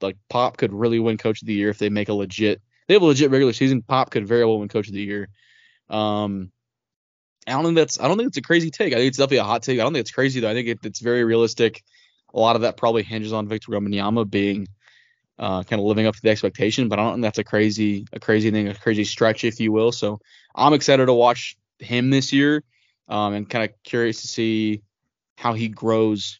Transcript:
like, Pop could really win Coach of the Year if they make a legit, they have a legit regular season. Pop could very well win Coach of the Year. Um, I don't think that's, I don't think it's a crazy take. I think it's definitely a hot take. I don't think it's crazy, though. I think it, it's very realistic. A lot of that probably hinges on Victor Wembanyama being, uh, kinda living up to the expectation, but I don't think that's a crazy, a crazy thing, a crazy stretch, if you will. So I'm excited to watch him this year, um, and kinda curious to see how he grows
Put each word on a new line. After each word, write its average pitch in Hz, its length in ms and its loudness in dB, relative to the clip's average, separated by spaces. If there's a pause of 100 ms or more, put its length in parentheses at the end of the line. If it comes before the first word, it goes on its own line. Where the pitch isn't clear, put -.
like, 95 140 -6 (140)
Pop 123 260 -2
could 113 160 -2
really 113 280 0
win 113 180 0
Coach 110 240 -4
of 110 60 -12
the 110 60 -4
Year 101 160 0
if 104 80 -6
they 104 120 -2
make 104 180 -4
a 110 60 -4
legit, 101 480 -2 (260)
they 170 60 4
have 202 100 6
a - 20 4
legit 147 240 4
regular 135 220 4
season. 131 300 0
Pop 131 280 -2
could 110 160 -4
very 117 200 2
well 110 140 2
win 104 100 -8
Coach 104 180 -4
of 104 60 -12
the 98 80 -8
Year. 101 260 -8 (600)
Um, 104 600 -4 (960)
I 110 60 -8
don't 143 140 0
think 170 100 2
that's, 156 240 2
I 123 80 0
don't 180 100 2
think 240 120 -2
it's - 80 -6
a 135 40 -4
crazy 165 300 2
take. 180 220 -2
I - 20 0
think 123 140 4
it's 135 80 -6
definitely 135 220 2
a 107 40 0
hot 110 200 -2
take. 127 180 -2
I - 20 2
don't 127 80 0
think 135 80 -2
it's 113 120 -6
crazy, 131 280 -2
though. 110 100 -2
I 107 40 -2
think 117 160 -4
it, 113 140 -6
it's 110 180 -12
very 120 240 2
realistic. 113 580 2 (500)
A - 60 -2
lot 117 160 4
of 110 60 0
that 113 160 -2
probably 117 260 0
hinges 107 300 -6
on 107 160 -4
Victor 110 240 -8
Wembanyama 101 560 -2
being, 101 400 0 (680)
uh, 95 260 -4
kinda 104 200 -2
living 107 220 2
up 107 100 2
to - 60 -18
the 110 80 4
expectation, 107 580 0
but 104 120 -2
I 107 40 0
don't 107 120 -2
think 120 80 -4
that's 107 140 -2
a 110 60 -4
crazy, 104 720 0
a - 80 -14
crazy 110 280 2
thing, 104 200 0
a 101 60 -8
crazy 107 280 0
stretch, 110 400 0
if 117 160 -4
you 110 140 0
will. 113 180 2
So 104 280 -6 (360)
I'm 139 160 4
excited 135 360 4
to 127 60 6
watch 120 440 2 (220)
him 123 320 0
this 135 200 2
year, 147 320 2 (460)
um, 104 240 -2
and 104 160 -6
kinda 110 220 -2 (120)
curious 117 380 -2
to - 80 -14
see 110 540 -2 (520)
how 120 180 -4
he 113 140 -4
grows 110 720 -2